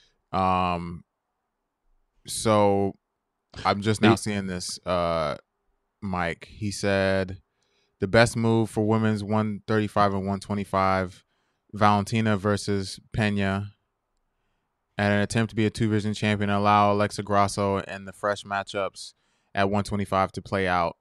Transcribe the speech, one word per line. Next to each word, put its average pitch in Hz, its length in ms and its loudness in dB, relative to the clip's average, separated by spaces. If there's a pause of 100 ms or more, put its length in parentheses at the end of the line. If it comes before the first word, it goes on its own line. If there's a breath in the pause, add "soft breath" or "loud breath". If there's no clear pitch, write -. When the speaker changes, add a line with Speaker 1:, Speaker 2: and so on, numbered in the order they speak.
(320 soft breath)
Speaker 1:
Um, 90 720 0 (1200)
so 101 680 2 (720)
I'm 101 160 0
just 107 200 0
now 107 120 6
Speaker 2:
It 98 60 0
Speaker 1:
seeing 101 280 -6
this, 90 380 -8
uh, 85 520 0 (640)
Mike. 87 480 -4
He 104 220 -8
said 95 720 0 (580)
the 101 80 0
best 113 300 4
move 113 320 2
for 107 180 -2
women's 110 360 2
one 107 440 -2
thirty-five 104 460 2
and 95 120 -4
one 98 140 -2
twenty-five, 95 840 -2 (500)
Valentina 104 640 2
versus 98 600 -2 (120)
Pena, 101 640 -2 (1200)
and 101 160 2
an 101 80 2
attempt 107 300 -2
to 107 40 -16
be 110 100 2
a 104 40 2
two-division 107 440 -2
champion, 104 360 0
allow 104 440 4
Alexa 104 300 -2
Grasso 101 560 2
and 98 280 -10
the 95 60 -14
fresh 104 300 -4
matchups 98 680 -6 (420)
at 98 160 2
one 101 120 0
twenty-five 95 500 -2
to 98 100 -10
play 98 240 -2
out. 87 340 0